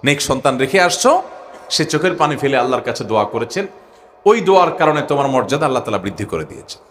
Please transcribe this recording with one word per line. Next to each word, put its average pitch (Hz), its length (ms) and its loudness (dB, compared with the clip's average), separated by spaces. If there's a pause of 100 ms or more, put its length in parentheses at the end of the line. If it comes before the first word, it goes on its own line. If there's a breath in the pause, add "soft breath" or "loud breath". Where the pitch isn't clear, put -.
নেক 143 160 0
সন্তান 131 380 -2
রেখে 180 220 2
আসছো, 262 420 2 (480)
সে - 140 0
চোখের 156 300 0
পানি 151 220 0
ফেলে 135 200 0
আল্লাহর 123 260 0
কাছে 117 220 -6
দোয়া 104 200 0
করেছেন, 117 420 -6 (600 loud breath)
ওই 220 140 6
দোয়ার 180 300 4
কারণে 151 320 2
তোমার 139 260 0
মর্যাদা 151 380 0
আল্লাহ 127 160 0
তাআলা 107 160 -4
বৃদ্ধি 95 260 -6
করে 80 200 -6
দিয়েছে। - 340 -18 (120)